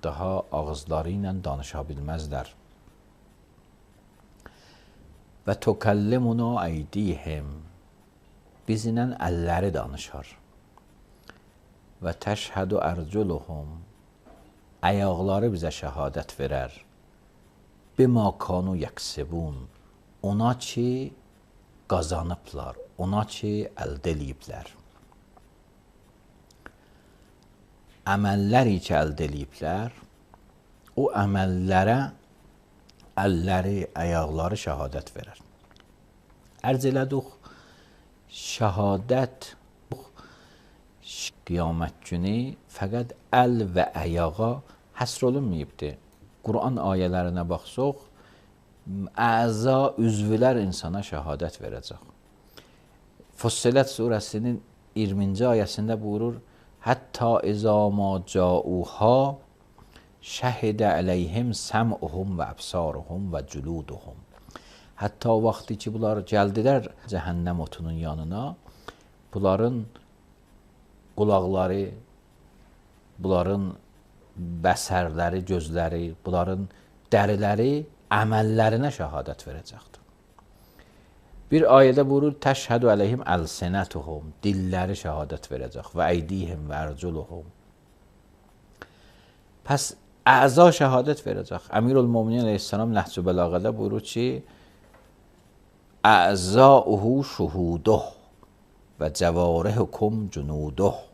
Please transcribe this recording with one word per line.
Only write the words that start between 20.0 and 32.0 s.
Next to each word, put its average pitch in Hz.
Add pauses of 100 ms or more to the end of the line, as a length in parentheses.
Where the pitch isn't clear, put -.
Ona 110
ki 127 (760)
qazanıblar, 82 (220)
ona 98
ki 104 (140)
əldə 73
eləyiblər. - (3500)
Əməlləri 101
ki -
əldə 78
eləyiblər, 80 (1040)
o 135 (140)
əməllərə 95 (1200)